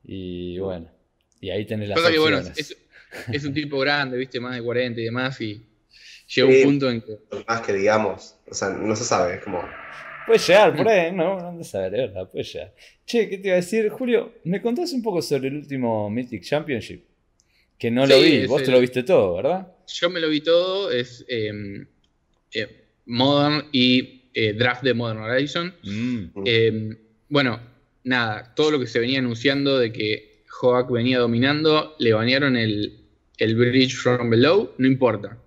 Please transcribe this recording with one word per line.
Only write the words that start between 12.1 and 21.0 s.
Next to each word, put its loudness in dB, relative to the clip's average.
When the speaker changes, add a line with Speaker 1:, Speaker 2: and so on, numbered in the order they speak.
Speaker 1:
puede -8
llegar. -12
Che, 0
¿qué -8
te -8
iba 2
a 2
decir? -2
Julio, -2
¿me -4
contás -4
un -4
poco -2
sobre -2
el -6
último -4
Mythic -6
Championship? -6
Que -2
no 2
lo 8
Speaker 3:
Sí, 8
Speaker 1:
vi, 6
Speaker 3:
es -2
Speaker 1:
vos 2
te -2
Speaker 3:
el 2
Speaker 1:
lo 8
viste 0
todo, 4
¿verdad? -2
Speaker 3:
Yo -4
me -6
lo -2
vi 0
todo, 0
es, -6